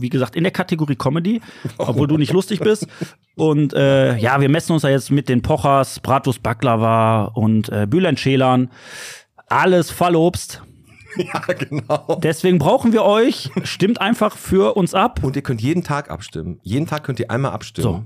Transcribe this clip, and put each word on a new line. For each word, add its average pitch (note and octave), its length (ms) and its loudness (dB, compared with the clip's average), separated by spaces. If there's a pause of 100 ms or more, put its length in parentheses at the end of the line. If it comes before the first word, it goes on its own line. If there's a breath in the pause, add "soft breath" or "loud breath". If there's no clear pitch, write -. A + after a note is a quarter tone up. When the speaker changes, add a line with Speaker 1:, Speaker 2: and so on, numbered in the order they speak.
Speaker 1:
wie B2 100 -4
gesagt, B2+ 260 -2
in E3 60 0
der - 100 0
Kategorie D#3 440 -2
Comedy, E3+ 440 -2 (240 loud breath)
Speaker 2:
<laughs> - 140 -10
Speaker 1:
obwohl C3 280 0
du D3+ 120 2
nicht D3+ 160 0
lustig F#3+ 260 0
bist. G#3+ 260 0 (500 loud breath)
Und, D3+ 360 2
äh, C3+ 460 2
ja, B2+ 200 2
wir C#3 120 4
messen E3 220 0
uns D#3 100 2
da C#3+ 80 2
jetzt C3+ 200 0
mit C#3 200 0
den B2 100 2
Pochers, C#3 600 0
Bratwurst C3 420 -2
Baklava A2+ 800 2
und, A2 460 0
äh, G#2 180 -2
Bülent D#3+ 320 0
Schelan. B2+ 500 2 (800 loud breath)
Alles E3+ 420 2
Fallobst. F3 760 0
Speaker 2:
<laughs> - 60 -20 (440)
Ja, F3 220 -6 (140)
genau. D3 720 -4
Speaker 1:
Deswegen F3+ 340 2
brauchen A3+ 340 2
wir A3 120 4
euch. A3 440 2 (140)
Stimmt - 380 -2
einfach G#3 360 0
für G3+ 400 0
uns F3+ 180 0
ab. F#3+ 280 0
Speaker 2:
Und C#3 140 -2
ihr C#3 60 -4
könnt A2+ 200 -4
jeden E3 220 0
Tag D3 260 -6
abstimmen. E2+ 540 -10
Jeden C3+ 240 -2
Tag D3+ 160 -6
könnt A#2+ 160 -4
ihr A2 100 -6
einmal B2 220 -2
abstimmen. - 320 -6
Speaker 1:
So. G2+ 200 -2